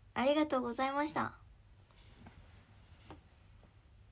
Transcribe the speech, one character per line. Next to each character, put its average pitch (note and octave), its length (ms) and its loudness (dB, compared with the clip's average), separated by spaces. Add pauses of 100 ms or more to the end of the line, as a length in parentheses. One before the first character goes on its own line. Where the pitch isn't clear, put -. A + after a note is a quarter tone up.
(140)
あ A#3 100 2
り C#4+ 100 6
が D4+ 120 4
と C#4 120 0
う B3+ 40 0
ご A#3+ 100 -2
ざ C4 140 0
い C4+ 60 0
ま C#4+ 140 0
し D4+ 60 -4
た。 - 220 -2 (2750)